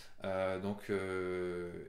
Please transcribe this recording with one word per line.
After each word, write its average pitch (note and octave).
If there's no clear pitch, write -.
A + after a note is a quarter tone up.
Euh, F#2+
donc, G2+
euh, F2+